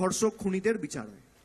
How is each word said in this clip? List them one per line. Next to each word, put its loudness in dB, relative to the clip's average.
ধর্ষক 2
খুনিদের 2
বিচার -8
হয়। -20